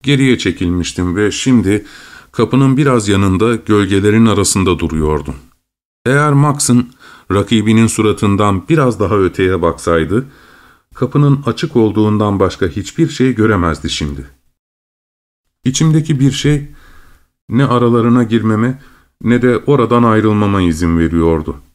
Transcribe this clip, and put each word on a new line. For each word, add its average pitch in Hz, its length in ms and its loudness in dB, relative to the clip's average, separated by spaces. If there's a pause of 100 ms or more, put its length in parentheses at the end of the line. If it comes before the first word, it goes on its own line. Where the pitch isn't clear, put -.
Geriye 135 320 2
çekilmiştim 90 760 -4
ve 101 140 0
şimdi 104 540 0 (480)
kapının 131 440 0
biraz 127 320 0
yanında 98 480 0
gölgelerin 104 680 2
arasında 95 520 0
duruyordum. 76 560 -4 (720)
Eğer 143 260 0
Max'ın 139 580 0 (420)
rakibinin 110 540 2
suratından 104 840 0
biraz 135 320 0
daha 101 180 0
öteye 92 440 0
baksaydı, 85 640 -2 (680)
kapının 143 520 0
açık 123 300 -4
olduğundan 107 640 0
başka 95 260 -2
hiçbir 104 420 -4
şey 127 260 -2
göremezdi 98 560 -2
şimdi. 69 400 -8 (1300)
İçimdeki 156 560 0
bir 135 120 2
şey 143 360 -2 (800)
ne 123 160 0
aralarına 120 580 2
girmeme 110 600 -2 (400)
ne 117 200 0
de 123 160 2
oradan 120 440 2
ayrılmama 107 600 2
izin 85 360 0
veriyordu. 82 580 0 (180)